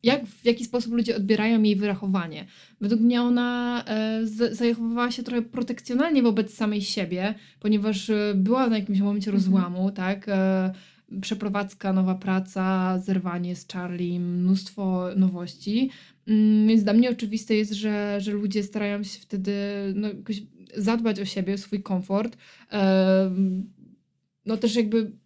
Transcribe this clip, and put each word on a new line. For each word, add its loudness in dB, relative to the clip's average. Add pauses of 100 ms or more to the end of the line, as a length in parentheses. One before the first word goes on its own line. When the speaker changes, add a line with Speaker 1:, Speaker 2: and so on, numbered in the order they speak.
Speaker 1:
jak, 2
w -20
jaki 2
sposób -4
ludzie 0
odbierają 2
jej 4
wyrachowanie. -2 (340)
Według 0
mnie 4
ona, 0
e, -2
z-, -2
zachowywała 0
się -6
trochę -2
protekcjonalnie 0
wobec 2
samej -2
siebie, -4 (260)
ponieważ, 0
e, 2
była 2
na 2
jakimś 0
momencie 0
Speaker 2:
Mhm. 2
Speaker 1:
rozłamu, 2
tak? -4
E, 2 (480)
przeprowadzka, -4
nowa 2
praca, 0
zerwanie -2
z -18
Charlie, -4
mnóstwo 0 (100)
nowości. 0 (360)
Mm, 4
więc 6
dla 2
mnie 6
oczywiste -2
jest, 0
że, -2
że -4
ludzie -2
starają -4
się -10
wtedy, -6 (420)
no, -2
jakoś -8 (340)
zadbać 0
o -4
siebie, -4
o -4
swój -6
komfort. -2 (340)
Em, 2 (720)
no -2
też 0
jakby 0 (140)